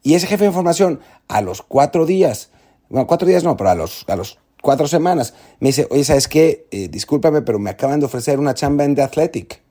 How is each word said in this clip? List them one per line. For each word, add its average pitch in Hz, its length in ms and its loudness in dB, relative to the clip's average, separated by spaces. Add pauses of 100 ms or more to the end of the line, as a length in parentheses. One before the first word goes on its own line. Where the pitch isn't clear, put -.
y 147 120 2
ese 175 120 0
jefe 202 180 0
de 202 40 4
información 175 520 0 (260)
a 107 140 -2
los 95 220 -8
cuatro 143 440 2
días, 180 440 0 (400)
bueno, - 180 -2
cuatro 170 180 0
días 180 160 4
no, 165 140 0
pero 92 140 0
a 90 40 4
los, 85 320 -6
a 95 80 -2
los 90 240 -10 (240)
cuatro 147 240 2
semanas, 160 480 0 (240)
me 135 120 2
dice, 135 200 0
"Oye, 139 140 2
¿sabes 139 240 2
qué? - 420 2
Eh, 98 180 -8
discúlpame, 151 540 0
pero 110 160 -2
me 101 120 -4
acaban 135 280 -2
de 143 80 0
ofrecer 135 320 -2
una 143 160 -2
chamba 143 300 0
en 143 100 0
The 143 80 0
Athletic". 151 680 -4